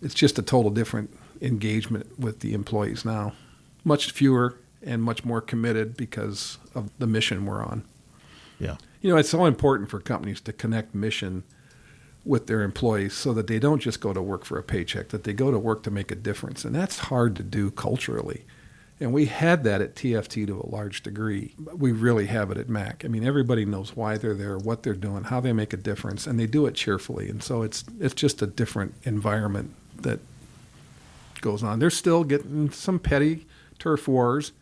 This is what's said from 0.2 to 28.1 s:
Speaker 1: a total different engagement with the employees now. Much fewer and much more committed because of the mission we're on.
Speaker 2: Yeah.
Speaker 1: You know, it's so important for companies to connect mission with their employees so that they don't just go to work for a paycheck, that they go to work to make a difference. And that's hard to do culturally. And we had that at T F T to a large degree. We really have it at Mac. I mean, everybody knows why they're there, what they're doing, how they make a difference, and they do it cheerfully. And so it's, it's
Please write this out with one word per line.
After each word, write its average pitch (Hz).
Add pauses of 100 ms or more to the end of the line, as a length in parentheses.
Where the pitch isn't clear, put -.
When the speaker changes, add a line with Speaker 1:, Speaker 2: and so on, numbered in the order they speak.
Speaker 1:
a 113
total 113
different 110 (280)
engagement 110
with 113
the 107
employees 104
now. 110 (500)
Much 147
fewer 123 (260)
and 120
much 113
more 117
committed 113
because 104 (180)
of 110 (100)
the 127
mission 107
we're 101
on. - (760)
Speaker 2:
Yeah. - (260)
Speaker 1:
You 196
know, 165
it's 147
so 170
important 135
for 101
companies 101
to 110
connect 113
mission 98 (840)
with 120
their 110
employees 101
so 127
that 110
they 113
don't 147
just -
go 98
to 92
work 95
for -
a -
paycheck, 90
that 107
they 104
go 131
to 120
work 110
to 110
make 101
a -
difference. 104
And 117
that's 185
hard 120
to -
do 98
culturally. - (560)
And 123
we 143
had 160
that 101
at -
T 123
F 110
T 107
to 98
a -
large 104
degree. 104 (200)
We 139
really 110
have 101
it 98
at 120
Mac. 104
I -
mean, 113
everybody 127
knows 98
why 107
they're 110
there, 101
what 110
they're 110
doing, 98
how 127
they 123
make 107
a -
difference, 101
and 117
they 110
do 143
it 127
cheerfully. 98
And 107
so 120
it's, 107 (160)
it's 135